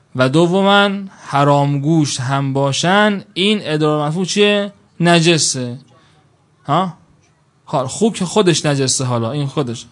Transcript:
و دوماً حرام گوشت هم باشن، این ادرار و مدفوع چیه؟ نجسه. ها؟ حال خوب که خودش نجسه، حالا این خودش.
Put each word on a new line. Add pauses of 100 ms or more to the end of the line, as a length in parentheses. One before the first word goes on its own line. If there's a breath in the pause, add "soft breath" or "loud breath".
(160 soft breath)
و
دوماً (300)
حرام
گوشت
هم
باشن، (100)
این
ادرار
و
مدفوع
چیه؟ (280)
نجسه. (880 soft breath)
ها؟ (680)
حال
خوب
که
خودش
نجسه،
حالا
این
خودش.